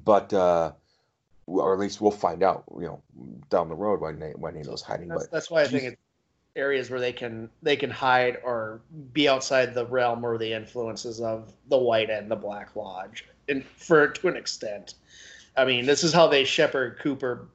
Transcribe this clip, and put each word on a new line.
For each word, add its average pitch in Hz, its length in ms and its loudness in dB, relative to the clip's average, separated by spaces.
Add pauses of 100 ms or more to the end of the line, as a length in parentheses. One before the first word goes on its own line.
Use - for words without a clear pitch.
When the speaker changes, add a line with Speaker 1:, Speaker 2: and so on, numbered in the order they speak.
Speaker 1:
but, 104 300 4
uh, 87 400 2 (720)
w-, 87 160 0
or 92 100 2
at 92 60 0
least 101 220 -4
we'll 104 100 4
find 87 320 -2
out, 90 220 0 (100)
you 82 120 -10
know, - 140 -12 (480)
down 85 200 0
the 80 60 -8
road 98 260 -2
why 78 100 -6
Na-, 78 240 -12
why 78 160 -8
nato's 73 300 -12
hiding. - 260 -8
Speaker 2:
That's, 165 160 -6
Speaker 1:
But - 80 -14
Speaker 2:
that's 160 200 -6
why 160 100 2
I 143 60 4
Speaker 1:
do 123 80 -2
you 131 40 0
Speaker 2:
think 127 140 -6
it's - 80 -20 (560)
areas 135 320 -2
where 127 100 -4
they 123 140 -2
can, 113 360 -10 (120)
they 143 160 2
can 135 140 -2
hide 127 520 2
or 113 380 -6 (320)
be 143 160 4
outside 131 440 2
the 120 120 -2
realm 120 400 0
or 117 120 0
the 113 140 -4
influences 113 680 -8
of 113 320 -6 (160)
the 139 80 4
White 113 320 4
and 107 200 -4
the 110 60 0
Black 101 400 -12
Lodge, 98 500 -12 (220)
and 139 160 -4 (140)
for, 147 320 6
to - 180 -4
an 170 80 0
extent. - 600 -10 (600)
I 131 100 4
mean, 123 200 0
this 143 180 4
is 160 100 2
how 170 140 10
they 139 180 4
shepherd 139 540 0
Cooper 131 560 -4